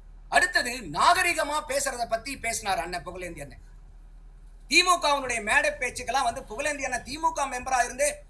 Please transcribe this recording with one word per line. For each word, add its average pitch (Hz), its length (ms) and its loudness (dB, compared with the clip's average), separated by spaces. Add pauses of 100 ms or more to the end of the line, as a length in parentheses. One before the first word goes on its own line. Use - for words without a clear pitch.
(280)
அடுத்தது 277 440 2 (200)
நாகரிகமா 302 640 4 (120)
பேசுறத 262 400 0
பத்தி 226 300 -4
பேசினார் 220 400 -2
அண்ணன் 175 260 -4
புகழேந்தி 180 380 -10
அண்ணன். 127 220 -16 (1040)
திமுகவினுடைய 285 760 2
மேடை 277 280 4
பேச்சுக்கெல்லாம் 247 580 -2
வந்து - 140 -6
புகழேந்தி 277 420 -6
அண்ணன் 254 220 -4
திமுக 311 400 -2
மெம்பரா 254 380 -2
இருந்தே 254 240 -2 (220)